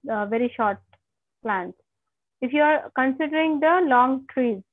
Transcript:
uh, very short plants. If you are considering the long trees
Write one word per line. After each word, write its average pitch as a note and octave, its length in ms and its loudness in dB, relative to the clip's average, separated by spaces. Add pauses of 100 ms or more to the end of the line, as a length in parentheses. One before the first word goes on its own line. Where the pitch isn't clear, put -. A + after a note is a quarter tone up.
(120)
uh, G#3 140 -4
very A#3 320 -2
short G3+ 220 -2 (600)
plants. F#3 360 -6 (640)
If B3+ 100 -4
you D4 120 2
are D4+ 320 2
considering D4+ 680 0
the E4 240 4
long C4 420 2
trees A#3 340 -2 (120)